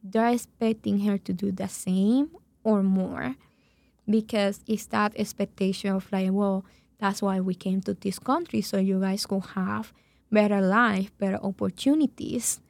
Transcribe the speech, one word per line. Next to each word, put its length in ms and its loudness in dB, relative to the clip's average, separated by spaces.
they're 280 0
expecting 680 0
her 180 2
to 140 -6
do 200 -2
the 160 -6
same 640 2
or 180 4
more, 540 0
because 580 0
it's 200 -4
that 300 0
expectation 800 -2
of, 180 -4
like, 200 0
Well, 320 0
that's 240 -2
why 180 0
we 140 0
came 280 -2
to 120 -4
this 240 -6
country, 420 -2
so 180 -2
you 220 2
guys 260 -2
could 180 -2
have 360 -4
better 300 4
life, 580 2
better 240 -2
opportunities. 1300 0